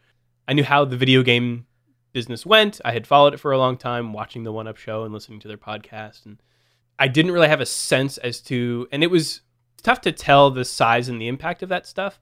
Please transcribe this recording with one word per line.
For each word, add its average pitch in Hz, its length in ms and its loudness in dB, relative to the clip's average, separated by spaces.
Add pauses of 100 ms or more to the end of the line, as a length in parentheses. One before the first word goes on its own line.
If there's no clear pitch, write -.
(480)
I 131 60 -4
knew 143 100 4
how 143 200 4
the 127 120 -4
video 131 260 4
game 120 440 0 (460)
business 120 320 -10
went. 208 400 2
I 120 80 -2
had 113 140 -6
followed 143 280 4
it 131 60 -14
for 143 120 -4
a 131 60 2
long 127 180 0
time, 120 360 -8
watching 110 300 -12
the 113 100 -10
one 110 140 -10
up 110 100 -14
show 110 280 -8
and 107 100 -12
listening 107 260 -18
to 107 80 -20
their 104 80 -16
podcast. 107 720 -16
And 104 160 -20 (560)
I 135 100 2
didn't 156 240 2
really 170 160 4
have 151 120 2
a 135 60 -6
sense 139 520 -2
as 120 240 -8
to, 120 500 -4
and 143 100 -4
it 175 80 2
was 165 300 -2 (420)
tough - 200 0
to 175 100 -2
tell 143 380 6
the 127 140 -4
size 120 440 0
and 117 120 -8
the 113 80 -8
impact 160 340 -8
of 185 80 -10
that 180 160 -6
stuff, - 360 -10